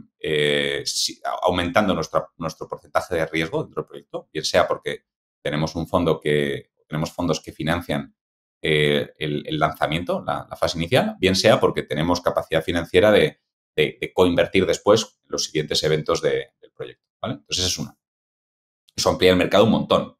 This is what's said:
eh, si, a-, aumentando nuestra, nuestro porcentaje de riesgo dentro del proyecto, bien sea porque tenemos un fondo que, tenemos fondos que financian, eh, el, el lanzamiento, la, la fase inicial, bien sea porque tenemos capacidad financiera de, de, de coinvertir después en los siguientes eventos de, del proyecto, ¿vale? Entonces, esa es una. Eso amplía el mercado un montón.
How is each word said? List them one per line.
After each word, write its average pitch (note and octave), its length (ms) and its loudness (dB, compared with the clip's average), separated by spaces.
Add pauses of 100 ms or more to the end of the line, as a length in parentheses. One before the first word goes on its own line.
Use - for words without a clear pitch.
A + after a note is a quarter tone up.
(200)
eh, D2 640 0
si, - 400 -4
a-, C#2+ 220 -6
aumentando F2+ 480 0
nuestra, D#2+ 420 -4
nuestro - 320 -10
porcentaje - 460 -6
de D#2+ 120 0
riesgo D#2+ 360 -4
dentro E2+ 180 -10
del - 80 -8
proyecto, C#2+ 420 -14
bien D#2 140 -8
sea F2 240 2
porque - 380 -6 (360)
tenemos D2+ 320 -4
un D#2+ 140 -6
fondo E2 320 2
que, D2 520 -2 (140)
tenemos D#2 260 -4
fondos E2+ 280 -2
que - 120 -16
financian, D2+ 600 -4 (460)
eh, D2+ 580 0
el, D2 280 -4
el D#2 120 -4
lanzamiento, D#2 640 -2
la, D2 280 -6
la - 60 -14
fase - 200 -4
inicial, B2+ 420 0
bien F#2 160 2
sea C3 240 4
porque - 240 0
tenemos E2+ 380 -2
capacidad D#2+ 420 -2
financiera F2 480 2
de, - 300 2 (340)
de, D2+ 260 0
de D#2 120 -8
coinvertir F2 540 2
después G2+ 580 2
en - 80 -20
los D2 120 -4
siguientes D2+ 380 -4
eventos D2+ 400 0
de, C2+ 380 -2
del - 120 -20
proyecto, - 360 -16 (120)
¿vale? F#2+ 140 -6
Entonces, - 300 -6
esa F#2 40 0
es F2+ 100 -4
una. D2 200 -10 (960)
Eso - 160 0
amplía F#2 200 4
el F#2 80 6
mercado F#2+ 260 4
un A2+ 60 4
montón. - 500 0